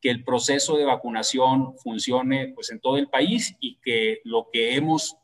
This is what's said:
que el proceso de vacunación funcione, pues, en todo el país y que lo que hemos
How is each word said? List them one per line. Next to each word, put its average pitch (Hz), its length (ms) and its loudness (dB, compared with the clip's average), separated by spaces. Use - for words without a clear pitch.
que 131 80 2
el 123 160 -2
proceso 139 500 0
de 147 80 2
vacunación 131 920 2
funcione, 127 760 -2
pues, - 180 -12
en 110 100 -14
todo 135 160 2
el 139 100 0
país 180 540 0
y 123 160 -10
que 110 480 -2
lo 113 260 -2
que 117 240 0
hemos 156 480 0